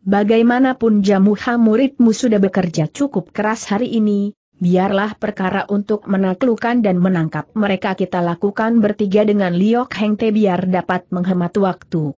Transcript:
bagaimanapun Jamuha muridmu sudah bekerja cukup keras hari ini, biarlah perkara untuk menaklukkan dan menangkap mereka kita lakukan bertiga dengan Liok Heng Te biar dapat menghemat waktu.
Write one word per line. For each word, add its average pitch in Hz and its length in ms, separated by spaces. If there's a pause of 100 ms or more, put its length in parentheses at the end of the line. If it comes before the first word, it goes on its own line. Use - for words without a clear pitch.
bagaimanapun 226 960
Jamuha 202 560
muridmu 226 560
sudah 220 240
bekerja 180 480
cukup - 480
keras 214 320
hari 226 240
ini, 208 400 (320)
biarlah 196 560
perkara 196 480
untuk 208 400
menaklukkan 214 720
dan 202 160
menangkap 175 560
mereka 196 480
kita 180 240
lakukan 202 560
bertiga 208 480
dengan 202 240
Liok 226 400
Heng 208 240
Te 220 160
biar 185 400
dapat 180 400
menghemat 180 480
waktu. 180 600